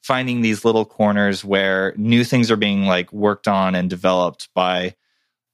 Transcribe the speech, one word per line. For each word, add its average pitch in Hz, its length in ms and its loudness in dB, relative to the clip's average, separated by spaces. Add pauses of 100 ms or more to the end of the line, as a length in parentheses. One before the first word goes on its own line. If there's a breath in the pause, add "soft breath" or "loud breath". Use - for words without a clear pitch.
finding 127 400 -4
these 110 240 -2
little 110 180 2
corners 101 600 0
where 98 500 0
new 117 300 2
things 120 260 0
are 110 60 4
being, 101 280 0
like, 90 280 0
worked 104 340 -2
on 95 280 0
and 90 140 -2
developed 90 640 -2
by, 90 400 -2 (600)